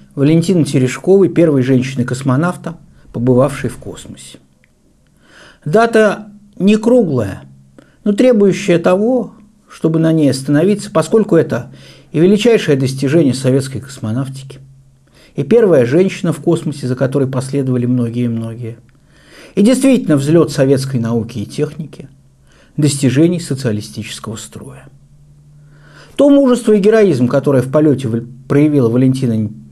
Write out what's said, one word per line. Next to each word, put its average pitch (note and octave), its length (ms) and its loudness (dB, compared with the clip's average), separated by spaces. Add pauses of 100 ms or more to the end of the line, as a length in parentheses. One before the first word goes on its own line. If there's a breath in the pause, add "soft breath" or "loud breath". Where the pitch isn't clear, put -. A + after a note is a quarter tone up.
(160 loud breath)
Валентины E3 480 2
Терешковой, D3+ 680 0
первой D#3+ 320 2
женщины-космонавта, C3+ 1160 -2 (360 soft breath)
побывавшей B2+ 560 0
в - 80 -16
космосе. - 640 -18 (1200 soft breath)
Дата G#3+ 680 0 (280)
не G3+ 200 2
круглая, D#3 680 0 (600 soft breath)
но G#3 100 0
требующая G3+ 680 2
того, G3+ 540 0 (360)
чтобы D#3+ 300 -2
на D#3+ 120 2
ней D#3 200 2
остановиться, D3 580 0
поскольку G#3 460 0
это B2 360 -2 (400 loud breath)
и D#3 80 -2
величайшее G#3 580 2
достижение C3+ 580 0
советской C3 440 -2
космонавтики, - 760 -10 (800 soft breath)
и C#3+ 80 -4
первая E3+ 420 4
женщина E3+ 480 0
в E3 60 -12
космосе, E3 480 -4
за B2+ 80 -2
которой C3+ 320 -2
последовали C3 580 -4
многие-многие, A#2 920 -4 (760 loud breath)
и - 80 0
действительно B3 560 2
взлёт D3+ 340 2
советской C3+ 460 0
науки A2+ 400 -4
и G#2 80 -6
техники, C#3+ 640 -10 (680 soft breath)
достижений D3 640 0
социалистического A2 960 -8
строя. - 500 -20 (1300 soft breath)
То C#4+ 140 4
мужество B3+ 420 4
и G#3+ 80 4
героизм, F#3+ 480 4
которое C3+ 340 2
в C3+ 80 -2
полёте D3 380 2
вал-, A2+ 160 -4 (240)
проявила C#3+ 400 2
Валентина B2+ 460 0
Н-, G#2+ 180 -4 (200)